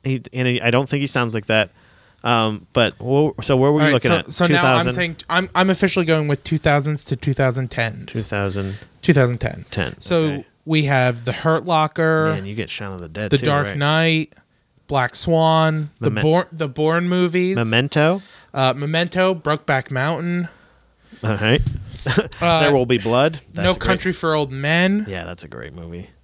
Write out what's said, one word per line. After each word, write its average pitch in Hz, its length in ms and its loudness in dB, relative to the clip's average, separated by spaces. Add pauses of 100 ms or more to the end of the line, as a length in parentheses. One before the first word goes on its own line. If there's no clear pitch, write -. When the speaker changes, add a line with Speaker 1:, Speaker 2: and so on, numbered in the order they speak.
Speaker 1:
He, 131 180 -2 (120)
and 127 140 0
he, 123 140 0
I 117 100 2
don't 131 180 2
think 143 120 0
he 143 60 -2
sounds 120 260 -2
like 110 140 -4
that. 110 220 2 (540)
Um, 113 500 0
but 113 260 2
wh-, 139 320 2 (120)
so 135 140 2
where 139 140 4
were - 20 4
we 151 80 2
Speaker 2:
All 151 60 4
right, 147 60 4
Speaker 1:
looking 117 180 2
Speaker 2:
so, 85 60 4
Speaker 1:
at? 90 140 -4
Speaker 2:
so 175 160 2
now 156 80 4
I'm 131 240 4
Speaker 1:
Two - 60 0
thousand? 123 80 0
Speaker 2:
saying 170 220 -4 (140)
I'm, 180 260 0
I'm 185 140 4
officially 180 360 2
going 156 240 2
with 139 160 0
two 160 120 0
thousands 147 480 0
to 135 120 -2
two 135 160 -2
thousand 131 380 0
tens. 113 420 -6
Speaker 1:
Two 117 80 -2
thousand. 98 540 -4 (260)
Speaker 2:
Two 180 120 4
thousand 123 260 4
ten. - 320 -6
Speaker 1:
Ten, 76 300 -6
Speaker 2:
So 175 240 0
Speaker 1:
okay. 90 200 -4 (200)
Speaker 2:
we 156 200 2
have 127 400 2
The 123 80 0
Hurt 160 320 0
Locker, 160 680 2
Speaker 1:
Man, 98 120 -6
you 104 100 -8
get 110 140 -6
Shaun 98 240 -8
of 92 80 -10
the 85 80 -12
Dead 98 220 -6
Speaker 2:
The 143 60 2
Speaker 1:
too, 127 80 -2
Speaker 2:
Dark 143 220 0
Speaker 1:
right? 101 100 -6
Speaker 2:
Knight, 160 560 0 (540)
Black 127 280 -2
Swan, 160 760 2 (120)
the 135 80 2
Speaker 1:
Memen- 107 140 0
Speaker 2:
Bourne, 160 300 2
the 156 160 -6
Bourne 156 400 0
movies, 180 480 0
Speaker 1:
Memento, 143 640 0 (320)
Speaker 2:
uh, 131 220 0
Memento, 170 600 -2
Brokeback 147 560 -2
Mountain. 170 580 -2 (720)
Speaker 1:
All 110 140 0
right. 107 280 0
<laughs> - 60 -2 (680)
Speaker 2:
Uh, 170 200 2
Speaker 1:
There 143 140 4
Will 127 100 2
Be 123 120 2
Blood. 127 420 2 (140)
That's 170 120 -4
Speaker 2:
No 180 60 4
Speaker 1:
a - 40 2
great 185 40 -12
Speaker 2:
Country 185 320 0
for 160 240 -2
Old 143 160 -2
Men. 175 560 0
Speaker 1:
Yeah, 185 160 -8
that's 85 220 -12
a - 20 -20
great 60 260 -12
movie. 85 360 -12 (140)